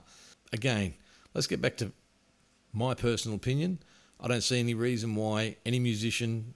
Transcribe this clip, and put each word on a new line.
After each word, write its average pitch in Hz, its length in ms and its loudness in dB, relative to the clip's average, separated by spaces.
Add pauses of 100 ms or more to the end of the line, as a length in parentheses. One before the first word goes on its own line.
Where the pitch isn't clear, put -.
(520)
Again, 107 440 0 (400)
let's 151 100 0
get 151 160 -2
back - 160 -2
to 104 140 -4 (840)
my 117 220 0
personal 113 400 0
opinion. 147 440 0 (400)
I - 80 -6
don't 117 140 2
see 123 180 2
any 120 140 2
reason 117 400 0
why 107 500 0
any 120 140 0
musician 117 800 0